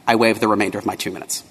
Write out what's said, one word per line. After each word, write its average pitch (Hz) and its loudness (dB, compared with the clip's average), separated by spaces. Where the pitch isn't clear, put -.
I 117 4
waive 113 4
the 110 4
remainder 101 0
of 101 -8
my 98 -4
two - -8
minutes. - -10